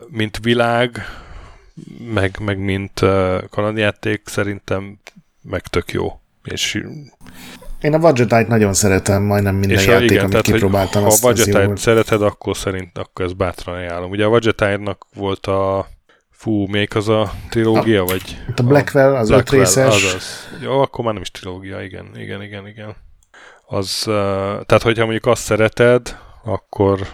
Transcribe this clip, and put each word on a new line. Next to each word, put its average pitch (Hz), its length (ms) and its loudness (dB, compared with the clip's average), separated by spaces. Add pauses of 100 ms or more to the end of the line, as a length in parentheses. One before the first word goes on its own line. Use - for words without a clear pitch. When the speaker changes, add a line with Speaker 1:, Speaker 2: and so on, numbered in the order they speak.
Speaker 1:
mint 107 340 -6
világ, 117 560 2 (1120)
meg, 98 280 -2
meg 101 180 -4
mint, 98 440 -6
ö, 95 360 2 (120)
kalandjáték 107 720 -2
szerintem 98 760 -6 (440)
meg 98 240 -6
tök - 260 -4
jó. 90 280 -6 (240)
És - 380 -6 (960)
Speaker 2:
Én 151 140 2
a 156 40 4
Wadjet 127 340 4
Eye-t 113 160 4
nagyon 110 260 4
szeretem, 98 480 2
majdnem 101 340 2
minden 98 220 2
Speaker 1:
és 98 80 2
a, 95 40 6
Speaker 2:
játék, 98 200 4
Speaker 1:
igen, 101 80 4
Speaker 2:
amit 98 120 0
Speaker 1:
tehát, 110 160 2
hogy 107 80 4
Speaker 2:
kipróbáltam, 98 480 2
Speaker 1:
ha 104 60 2
a - 20 6
Speaker 2:
azt, 110 80 4
az - 60 2
Speaker 1:
Wadjet 113 220 4
Speaker 2:
jó 101 80 2
Speaker 1:
Eye-t 98 120 4
Speaker 2:
volt. 101 140 -2
Speaker 1:
szereted, 113 420 2
akkor 101 340 -2
szerint, 92 420 -8
akkor 92 260 -8
ezt 90 120 -6
bátran 90 400 -6
ajánlom. 90 340 -8
Ugye 101 140 -2
a 107 40 4
Wadjet 113 320 2
Eye-nak 101 540 -2
volt 98 320 -4
a, 95 400 -2 (440)
fú, 104 360 -2
még 104 300 -2
az 107 120 0
a 107 240 0 (180)
trilógia, 113 520 2
Speaker 2:
A, 90 40 -2
Speaker 1:
vagy 95 300 -4 (120)
Speaker 2:
itt 123 100 -6
a 127 40 0
Blackwell, 139 540 4
az 113 120 0
Speaker 1:
Blackwell, 117 320 4
Speaker 2:
öt 92 60 4
részes. 113 280 4 (100)
Speaker 1:
azaz. - 440 -6 (140)
Jó, 123 180 -2
akkor 123 240 -4
már 113 80 -2
nem 101 100 -8
is - 80 -12
trilógia, 95 520 -12
igen, 95 240 -14 (100)
igen, 104 260 -12
igen, 101 240 -14
igen. 107 300 -16 (720)
Az, 98 380 -4
ö, 110 60 0 (540)
tehát 110 160 4
hogyha 113 200 2
mondjuk 113 240 -2
azt 117 160 2
szereted, 120 760 2 (280)
akkor, 98 560 0 (140)